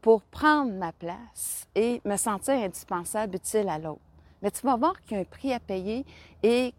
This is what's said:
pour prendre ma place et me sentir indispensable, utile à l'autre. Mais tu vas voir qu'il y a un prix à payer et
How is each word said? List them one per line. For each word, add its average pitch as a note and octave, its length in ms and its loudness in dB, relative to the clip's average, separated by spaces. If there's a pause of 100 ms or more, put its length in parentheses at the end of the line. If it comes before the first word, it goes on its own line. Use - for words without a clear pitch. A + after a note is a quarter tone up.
pour A3+ 220 6
prendre D4 480 2
ma F#3 200 -6
place - 840 -10
et A#3 280 2
me G3+ 140 -2
sentir G#3+ 380 -2
indispensable, F#3+ 800 -4
utile G3+ 340 -2
à D#3 80 -2
l'autre. D#3 240 -8 (400)
Mais G#3 80 0
tu - 160 -8
vas C4 100 4
voir D#4 280 0
qu'il B3+ 140 -6
y - 20 -2
a - 20 -2
un F3 40 -4
prix - 280 -4
à A#3+ 60 -4
payer G3+ 440 -6 (380)
et A#3+ 380 4